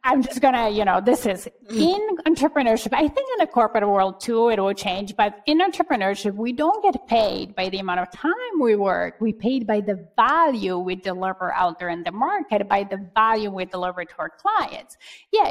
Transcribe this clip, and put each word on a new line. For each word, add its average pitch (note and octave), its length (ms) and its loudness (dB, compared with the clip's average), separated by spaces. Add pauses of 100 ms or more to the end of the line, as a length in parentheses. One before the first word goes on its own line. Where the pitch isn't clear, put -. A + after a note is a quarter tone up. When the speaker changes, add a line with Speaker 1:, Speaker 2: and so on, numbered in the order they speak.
Speaker 1:
I'm C4+ 160 4
just B3+ 200 -2
gonna, B3 280 4
you G#3 140 0
know, F#3 160 4
this A#3+ 260 2
is F#3+ 220 -4 (240)
Speaker 2:
Mm. A3+ 100 0 (120)
Speaker 1:
in G#4 80 -2 (320)
entrepreneurship. B3+ 580 2
I D4 160 2
think C5 260 -2
in A4+ 60 -2
the D#4+ 80 4
corporate G#3+ 400 2
world F#3+ 320 2
too, A#3 300 2
it G#3+ 100 2
will G3 140 0
change. G3 420 -6
But G#3 300 0
in D#4 140 4
entrepreneurship, G#3+ 760 0
we A#3 160 -4
don't E4+ 320 0
get F4 240 0
paid G3 480 0
by F#3+ 140 -4
the G3 80 -6
amount F3+ 240 -4
of F3+ 100 -6
time G4+ 480 -4
we A#3 160 4
work. F3+ 460 0
We A3 100 0
paid A#3 340 -2
by G#3 140 0
the F#3+ 260 -6 (120)
value A#3+ 600 2
we F3+ 200 -4
deliver F#3 560 -6
out F3 260 -2
there F3+ 80 -8
in E3+ 160 -6
the E3+ 80 -6
market, A3+ 560 -2
by G3+ 160 0
the G3 160 -8 (160)
value A3 340 2
we F#3+ 140 -6
deliver F3+ 400 -6
to - 160 -16
our D#3+ 100 -6
clients. - 680 -4 (340)
Yeah, G#4 200 2